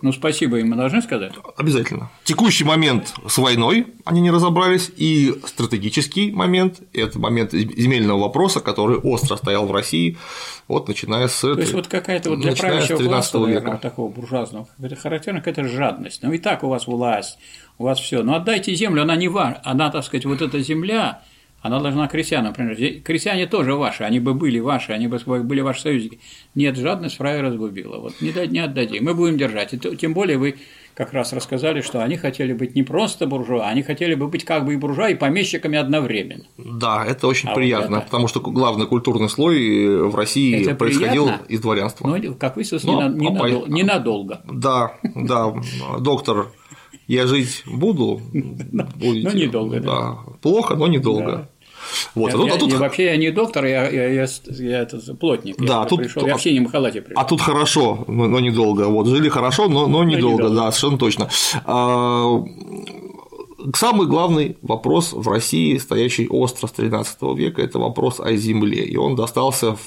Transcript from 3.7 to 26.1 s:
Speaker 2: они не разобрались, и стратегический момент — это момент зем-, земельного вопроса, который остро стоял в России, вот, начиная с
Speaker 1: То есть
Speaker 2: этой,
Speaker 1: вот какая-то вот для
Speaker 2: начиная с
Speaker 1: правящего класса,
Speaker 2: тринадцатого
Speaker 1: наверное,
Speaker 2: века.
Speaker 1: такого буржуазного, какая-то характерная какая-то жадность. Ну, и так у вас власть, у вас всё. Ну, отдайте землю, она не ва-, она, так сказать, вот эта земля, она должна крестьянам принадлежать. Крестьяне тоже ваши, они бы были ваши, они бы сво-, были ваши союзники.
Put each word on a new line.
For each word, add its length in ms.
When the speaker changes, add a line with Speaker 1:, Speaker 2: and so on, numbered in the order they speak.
Speaker 2:
они 160
не 80
разобрались, 640
и 380
стратегический 880
момент — 480
это 240
момент 340
зем-, 240
земельного 440
вопроса, 400
который 360
остро 400
стоял 300
в 60
России, 440
вот, 200
начиная 400
с 120
Speaker 1:
То 100
есть 140
Speaker 2:
этой, 100
Speaker 1:
вот 140
какая-то 420
вот 100
для 120
Speaker 2:
начиная 180
с 60
Speaker 1:
правящего 200
класса, 80
Speaker 2:
тринадцатого 420
Speaker 1:
наверное, 260
Speaker 2:
века. 100
Speaker 1:
такого 280
буржуазного, 640
какая-то 200
характерная 460
какая-то 260
жадность. 540
Ну, 100
и 60
так 260
у 40
вас 180
власть, 500
у 80
вас 160
всё. 220
Ну, 120
отдайте 400
землю, 280
она 140
не 120
ва-, 360
она, 260
так 140
сказать, 200
вот 160
эта 200
земля, 600
она 160
должна 300
крестьянам 460
принадлежать. 480
Крестьяне 440
тоже 280
ваши, 280
они 160
бы 140
были 280
ваши, 320
они 160
бы 100
сво-, 240
были 180
ваши 220
союзники. 360